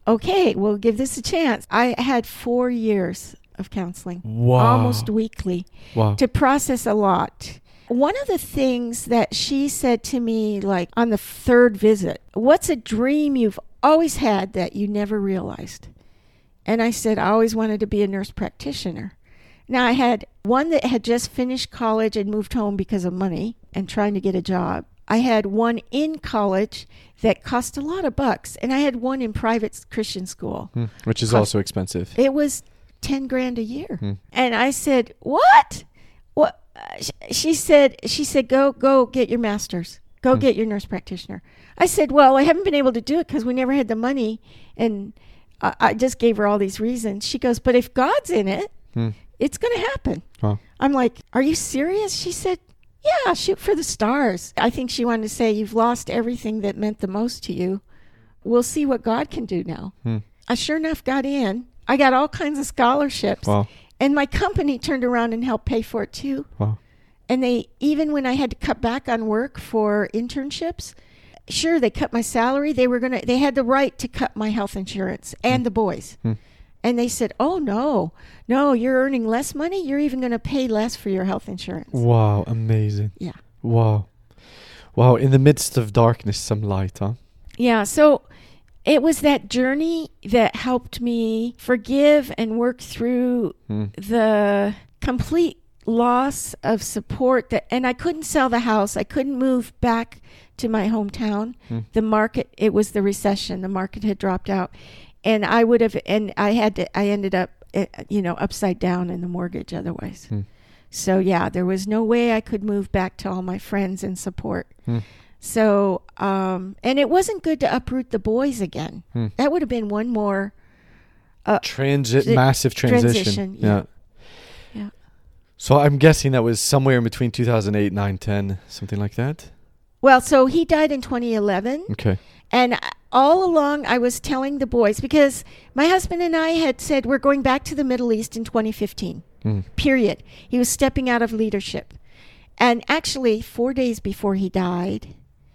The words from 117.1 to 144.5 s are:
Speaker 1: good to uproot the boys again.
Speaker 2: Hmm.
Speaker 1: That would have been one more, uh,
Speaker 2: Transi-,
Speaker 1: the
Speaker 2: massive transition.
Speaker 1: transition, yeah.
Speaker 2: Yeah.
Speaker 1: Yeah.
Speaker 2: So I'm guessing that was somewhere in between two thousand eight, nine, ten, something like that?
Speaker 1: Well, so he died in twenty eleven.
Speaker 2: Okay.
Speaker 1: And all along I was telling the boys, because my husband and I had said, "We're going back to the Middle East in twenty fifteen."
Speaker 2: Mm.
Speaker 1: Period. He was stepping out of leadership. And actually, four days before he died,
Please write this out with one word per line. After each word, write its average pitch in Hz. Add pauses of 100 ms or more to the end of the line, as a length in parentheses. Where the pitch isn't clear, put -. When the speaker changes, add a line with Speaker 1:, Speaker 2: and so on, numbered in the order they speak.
Speaker 1:
good 320
to -
uproot 254
the -
boys 240
again. 170 (100)
Speaker 2:
Hmm. 113 (100)
Speaker 1:
That 277
would 339
have 247
been 226
one 214
more, 202 (920)
uh, -
Speaker 2:
Transi-, 139
Speaker 1:
the 226
Speaker 2:
massive 127
transition. 120
Speaker 1:
transition, 98
yeah. 107
Speaker 2:
Yeah. 104 (920)
Speaker 1:
Yeah. 208 (680)
Speaker 2:
So 135
I'm 143
guessing 147
that 123
was 113
somewhere 135
in 117
between 113
two 120
thousand 107
eight, 104
nine, 98
ten, 98
something 101
like 101
that? 139 (500)
Speaker 1:
Well, 254
so 262
he 311
died 311
in 269
twenty 240
eleven. 214
Speaker 2:
Okay. 101 (340)
Speaker 1:
And 240 (320)
all 302
along 294
I 247
was 247
telling 277
the 262
boys, 220
because 277 (300)
my 294
husband 359
and 330
I 320
had 320
said, 269
"We're 262
going 277
back 269
to 311
the 285
Middle 247
East 226
in 226
twenty 220
fifteen." 175 (200)
Speaker 2:
Mm. 104 (140)
Speaker 1:
Period. 262 (280)
He 247
was 247
stepping 262
out 240
of 233
leadership. 214 (640)
And 240
actually, 262
four 240
days 247
before 196
he 190
died, 180 (400)